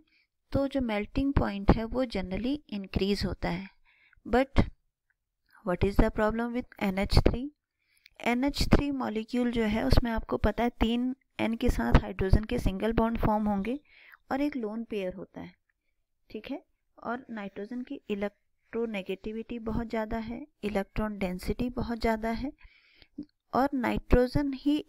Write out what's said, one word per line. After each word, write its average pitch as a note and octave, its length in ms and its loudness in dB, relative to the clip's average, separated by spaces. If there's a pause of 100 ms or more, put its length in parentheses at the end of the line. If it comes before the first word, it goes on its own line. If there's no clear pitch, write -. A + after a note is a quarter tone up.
(520)
तो C#4 160 2
जो C4+ 140 -2
melting A#3+ 520 -2
point G3+ 380 4
है, A3+ 120 2
वो B3 220 -2
generally G3+ 520 -4 (120)
increase G3 560 -2
होता F3 240 -4
है। F#3 180 -6 (580)
But B3 380 4 (1040)
what F3+ 180 -2
is G3+ 160 4
the A3 120 4
problem A3+ 440 -2
with - 280 -6
एन F#3+ 160 0
H - 180 2
three? B3+ 320 6 (720)
N A#3+ 240 0
H - 300 2
three C#4+ 180 4
molecule A#3+ 600 -2
जो A#3 120 0
है, G#3+ 200 0
उसमें B3 280 6
आपको A3 260 -2
पता A3 260 0
है, A#3+ 60 2
तीन A#3+ 460 0 (260)
N A3 160 -2
के B3 120 2
साथ A#3+ 320 4
hydrogen G3+ 420 2
के B3 160 -4
single G#3 340 -2
bond A3+ 240 0
form G#3+ 320 0
होंगे G#3 300 -4 (520)
और C4+ 100 -2
एक D4 140 -2
lone A3+ 280 -6
pair F#3+ 300 -6
होता F3 280 -14
है, F3 120 -16 (760)
ठीक A3 220 -12
है। D#4+ 120 -8 (400)
और B3 260 -8
nitrogen G3+ 520 -10
की - 180 -12 (100)
इलेक्ट्रोनेगेटिविटी G#3+ 1500 -6
बहुत A3+ 300 -4
ज़्यादा A3 280 -4
है, A#3 280 -8 (180)
electron G#3 540 -2
density G3+ 520 -4
बहुत A#3 320 -4
ज़्यादा A3+ 280 0
है, A#3 220 -4 (1000)
और C4 200 2
nitrogen B3+ 800 2
ही C#4+ 240 0 (120)